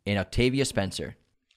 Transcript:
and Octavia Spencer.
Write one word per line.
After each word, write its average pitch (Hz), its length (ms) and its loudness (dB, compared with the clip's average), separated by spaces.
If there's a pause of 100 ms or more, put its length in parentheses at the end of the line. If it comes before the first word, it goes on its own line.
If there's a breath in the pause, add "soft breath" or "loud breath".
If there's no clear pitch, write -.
and 101 140 0
Octavia 127 460 2
Spencer. 95 500 -4 (420)